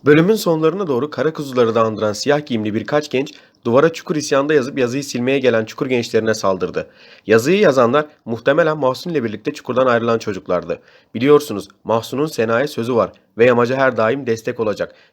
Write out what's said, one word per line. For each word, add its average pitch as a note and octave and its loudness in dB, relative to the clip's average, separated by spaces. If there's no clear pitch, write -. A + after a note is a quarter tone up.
Bölümün E3 6
sonlarına E3+ 0
doğru C3 -2
kara D3 -2
kuzuları B2+ 0
da A2+ 4
andıran G#2+ 0
siyah D3 -2
giyimli G#2+ -4
birkaç D3 -2
genç C3+ -4
duvara C#3 4
Çukur - -8
isyanda C#3+ 0
yazıp C#3+ 0
yazıyı B2+ -2
silmeye C3 -2
gelen A2+ 2
Çukur C3+ -8
gençlerine A2+ 0
saldırdı. F2+ -4
Yazıyı A#2 4
yazanlar C#3 4
muhtemelen D3+ 0
Mahsun C3 -2
ile D3 -2
birlikte A2 -6
Çukur'dan C3 -2
ayrılan A#2 2
çocuklardı. F2 -6
Biliyorsunuz B2+ 2
Mahsun'un A#2 -2
Sena'ya A#2+ -2
sözü B2 -6
var G2 0
ve A2+ 6
Yamaca A#2+ 4
her C3 0
daim B2 -2
destek A2+ -4
olacak. G2+ -4